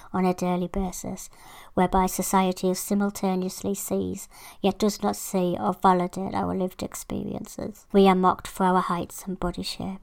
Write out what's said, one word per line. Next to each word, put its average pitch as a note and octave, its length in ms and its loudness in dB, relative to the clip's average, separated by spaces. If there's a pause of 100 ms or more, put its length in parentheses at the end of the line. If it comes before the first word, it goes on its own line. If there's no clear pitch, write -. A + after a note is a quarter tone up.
(140)
on F#3 100 2
a F#3 80 4
daily F3+ 340 0
basis, F#3+ 600 -6 (460)
whereby F#3 320 4
society F#3 680 2
simultaneously G3 1000 -2
sees, F#3+ 520 -4 (360)
yet F#3 160 2
does G#3 240 0
not G#3 120 0
see F3+ 460 -2
or G#3 140 0
validate F#3 600 2
our F3+ 200 -2
lived F#3 280 -4
experiences. - 1120 -8
We G3 160 8
are F#3+ 60 8
mocked F#3 320 2
for - 180 -2
our F#3 160 4
heights F3+ 460 -6
and F#3 120 -6
body F3+ 240 -4
shape, - 400 -8